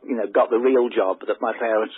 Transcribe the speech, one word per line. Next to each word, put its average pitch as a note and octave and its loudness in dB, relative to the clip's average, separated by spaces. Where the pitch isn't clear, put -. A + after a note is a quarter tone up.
you C3 -6
know, G#2+ -2
got B2 2
the A2+ 0
real B2 2
job F#2+ 0
that G#2+ -4
my A2+ -4
parents A2 -2